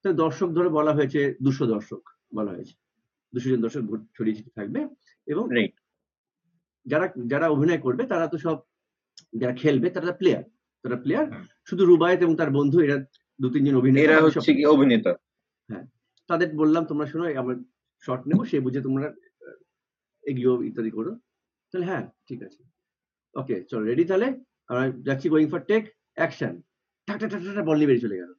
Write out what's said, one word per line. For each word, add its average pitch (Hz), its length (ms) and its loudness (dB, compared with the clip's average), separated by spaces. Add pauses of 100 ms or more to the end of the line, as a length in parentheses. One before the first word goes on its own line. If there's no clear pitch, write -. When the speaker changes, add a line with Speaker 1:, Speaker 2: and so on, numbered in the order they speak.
Speaker 1:
তো 196 100 0
দর্শক 160 360 0
ধরে 175 200 0
বলা 156 240 2
হয়েছে 143 500 0
দুশো 135 240 0
দর্শক 107 420 -6 (260)
বলা 104 180 -4
হয়েছে, 92 200 -14 (600)
দুশো 123 160 -4
জন 127 100 0
দর্শক 113 200 -4
ভোট 107 200 -8 (180)
ছড়িয়ে 107 180 -2
ছিটিয়ে 110 280 -12
থাকবে। 269 300 -6 (320)
এবং 220 280 -4
Speaker 2:
রাইট। 220 180 0 (1120)
Speaker 1:
যারা, 156 220 0 (180)
যারা 143 220 0
অভিনয় 156 300 2
করবে 139 280 -2
তারা 175 200 -2
তো 156 120 -6
সব 160 200 -4 (840)
যারা 123 120 -2
খেলবে 139 380 2
তারা 175 220 -6
প্লেয়ার, 175 320 0 (380)
তারা 120 140 -4
প্লেয়ার। 185 360 -2
Speaker 3:
হুম। 101 120 -16 (220)
Speaker 1:
শুধু 185 180 0
রুবায়েত 175 360 6
এবং 165 160 2
তার 160 140 -2
বন্ধু 143 300 2
এরা 143 240 0 (360)
দু 127 100 0
তিনজন 139 260 2
অভিনেতা, 135 360 6
Speaker 2:
এরা 156 100 8
Speaker 1:
বাকি 156 120 6
সব 156 60 0
Speaker 2:
হচ্ছে 151 140 4
কি 139 100 2
অভিনেতা। 135 480 6 (600)
Speaker 1:
হ্যাঁ, 98 120 -14 (440)
তাদের 170 260 0
বললাম, 156 300 2
"তোমরা 151 220 -4
শোনো, 160 220 -6
এই 147 80 -4
আমরা 123 200 -4 (440)
শট 127 260 -6
নেবো, 202 180 2
সেই 147 160 0
বুঝে 127 200 -4
তোমরা, 131 260 -4
আহ, - 460 -16 (680)
এগিয়েও 123 400 0
ইত্যাদি 113 280 -4
করো।" 113 240 -6 (580)
তাহলে, 180 140 -4
"হ্যাঁ, 170 220 -6 (200)
ঠিক 131 140 -14
আছে। - 220 -20 (680)
ওকে, 131 300 -6
চলো, 110 200 -6
রেডি 123 200 2
তাহলে? 220 360 0 (280)
আমরা 127 320 -2
যাচ্ছি, 139 280 -4
going 156 180 4
for 170 140 -6
take, 220 240 0 (320)
action।" 135 440 -4 (460)
ঠাক, 208 140 -10
ঠাক, 220 100 -6
ঠাক, - 0 -
ঠাক, 196 240 -10
ঠাক, 202 100 -4
বল 156 100 0
নিয়ে 151 120 2
বেরিয়ে 123 160 2
চলে 104 140 -4
গেল। 90 220 -12